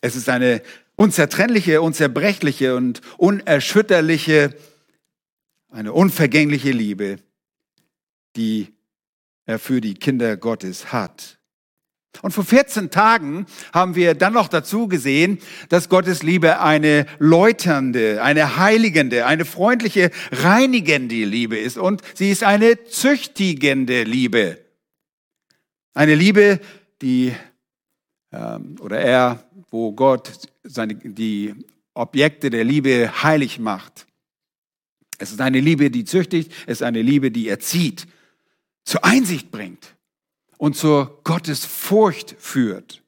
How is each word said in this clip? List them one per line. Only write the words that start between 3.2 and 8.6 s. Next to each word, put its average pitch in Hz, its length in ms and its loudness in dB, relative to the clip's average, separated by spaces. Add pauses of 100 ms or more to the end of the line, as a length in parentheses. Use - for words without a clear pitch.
eine 107 220 -10
unvergängliche 147 800 2
Liebe, 101 460 -4 (1160)
die 110 400 -4 (720)